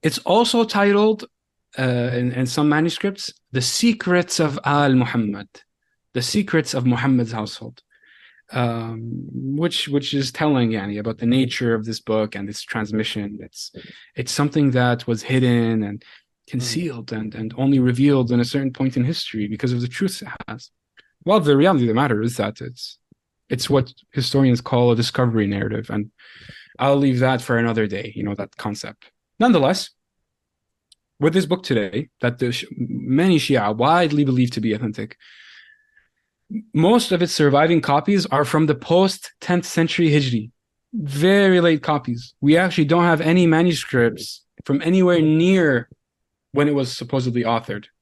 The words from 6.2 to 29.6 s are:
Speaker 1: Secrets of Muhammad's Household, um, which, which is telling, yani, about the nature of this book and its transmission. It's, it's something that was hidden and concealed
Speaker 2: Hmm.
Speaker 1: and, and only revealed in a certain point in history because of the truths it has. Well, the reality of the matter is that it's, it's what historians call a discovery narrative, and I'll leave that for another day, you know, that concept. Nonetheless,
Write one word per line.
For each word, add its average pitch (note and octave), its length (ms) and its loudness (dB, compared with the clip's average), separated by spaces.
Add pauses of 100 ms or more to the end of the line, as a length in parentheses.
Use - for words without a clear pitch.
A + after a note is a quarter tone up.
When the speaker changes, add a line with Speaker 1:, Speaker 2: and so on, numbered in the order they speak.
Speaker 1:
Secrets F3 520 -2
of B2+ 120 -2
Muhammad's B2 460 2
Household, A2+ 500 -10 (720)
um, A#2 840 -6
which, C#3 540 -4
which C#3+ 260 -2
is C#3 180 -2
telling, C3+ 400 2
yani, G#2 280 -6
about A2 180 -6
the A#2+ 80 -6
nature B2 480 0
of A2 100 -2
this A2+ 160 -10
book G#2+ 360 -2
and G2+ 120 -10
its G#2 140 -12
transmission. G#2+ 800 -6
It's, - 300 -18 (440)
it's B2+ 160 -8
something C#3+ 400 0
that B2 360 0
was A2+ 160 -4
hidden A#2+ 600 0
and G#2 200 -10 (440)
concealed B2 640 -6
Speaker 2:
Hmm. A2+ 80 -8
Speaker 1:
and, G#2+ 180 -10
and A2 220 -8
only C3+ 220 2
revealed B2+ 520 2
in B2 80 4
a A#2+ 60 2
certain C3+ 260 -4
point C3 260 -4
in C#3 60 0
history A2+ 440 -4
because A2 260 -4
of A#2+ 80 -2
the B2 60 -4
truths F#3+ 340 -6
it G#2+ 80 -14 (180)
has. - 240 -16 (540)
Well, G3+ 160 4
the C#3+ 160 4
reality D#3 260 4
of A#2 60 2
the A2 40 2
matter A#2+ 280 2
is A#2+ 160 -4
that G#2+ 240 -4
it's, - 360 -16 (520)
it's B2+ 200 -6
what C3+ 240 2 (180)
historians C3 500 2
call B2 300 2
a A2+ 40 4
discovery A#2 520 0
narrative, G#2+ 420 -4
and G#2+ 220 -6 (680)
I'll C#3 180 2
leave C3+ 240 2
that B2+ 220 2
for A#2+ 160 -2
another A#2 300 0
day, G2+ 280 -8
you - 80 -6
know, G2+ 120 -4
that G2+ 200 -12
concept. - 560 -12 (260)
Nonetheless, F#3+ 540 2 (1300)